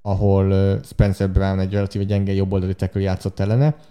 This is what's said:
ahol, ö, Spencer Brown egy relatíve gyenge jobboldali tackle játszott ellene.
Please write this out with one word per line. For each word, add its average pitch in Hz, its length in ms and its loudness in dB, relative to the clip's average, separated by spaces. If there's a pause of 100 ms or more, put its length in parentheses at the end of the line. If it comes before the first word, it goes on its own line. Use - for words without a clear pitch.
ahol, 98 500 2
ö, 98 320 2
Spencer 98 480 0
Brown 95 280 0
egy 95 120 -2
relatíve 101 320 -2
gyenge 98 300 0
jobboldali 95 420 -2
tackle 98 260 -4
játszott 95 380 -4
ellene. 120 360 2 (160)